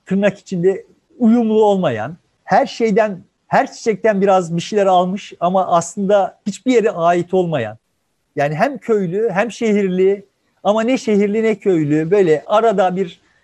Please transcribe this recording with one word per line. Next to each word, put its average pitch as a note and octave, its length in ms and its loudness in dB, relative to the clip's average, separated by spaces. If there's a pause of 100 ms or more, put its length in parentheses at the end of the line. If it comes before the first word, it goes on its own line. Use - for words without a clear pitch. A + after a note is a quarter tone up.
tırnak G3 320 -2
içinde F#3 460 -2 (340)
uyumlu A3 460 2
olmayan, E3+ 520 -2 (280)
her A3+ 220 0
şeyden, G#3+ 520 -2 (300)
her B3 240 0
çiçekten G#3+ 480 -2
biraz F#3 360 0
bir E3+ 40 -4
şeyler G3+ 260 -2
almış F#3 540 0
ama F3+ 260 0
aslında F#3 800 0
hiçbir G#3+ 260 -4
yere A3 180 2
ait F3 440 0
olmayan, D3 440 -2 (580)
yani D3 180 -2
hem A#3+ 240 -2
köylü G#3 540 -2
hem G3+ 200 -2
şehirli G3 720 0 (400)
ama G#3+ 180 2
ne B3+ 160 0
şehirli G#3 440 0
ne A3 120 0
köylü, D#3+ 560 0
böyle F3 360 2
arada G3+ 500 2
bir F3+ 240 -6 (240)